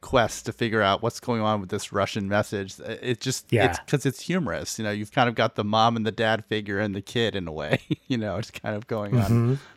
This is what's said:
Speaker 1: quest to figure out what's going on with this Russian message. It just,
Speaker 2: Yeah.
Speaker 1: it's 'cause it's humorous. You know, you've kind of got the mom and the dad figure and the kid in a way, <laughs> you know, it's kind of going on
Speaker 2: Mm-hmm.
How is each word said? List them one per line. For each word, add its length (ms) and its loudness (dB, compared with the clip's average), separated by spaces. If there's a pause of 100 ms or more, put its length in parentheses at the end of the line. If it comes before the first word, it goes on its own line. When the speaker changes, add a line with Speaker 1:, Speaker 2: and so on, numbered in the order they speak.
Speaker 1:
quest 460 0
to 60 -4
figure 300 0
out 200 4
what's 180 -4
going 220 -2
on 180 2
with 100 -8
this 220 -6
Russian 360 0
message. 520 -2
It 400 -6
just, 320 -4
Speaker 2:
Yeah. 180 6
Speaker 1:
it's 160 -4
'cause 200 -2
it's 160 -2
humorous. 560 -4
You 60 -4
know, 60 -2
you've 220 -6
kind 160 4
of 60 0
got 220 2
the 80 0
mom 320 4
and 100 -2
the 60 0
dad 340 2
figure 320 -2
and 160 0
the 80 -6
kid 320 0
in 140 -4
a 40 -8
way, 280 -2 (140)
<laughs> 120 -8
you 100 -2
know, 200 -2
it's 140 -6
kind 260 -6
of 100 -10
going 300 -2
on 80 4
Speaker 2:
Mm-hmm. 300 4 (220)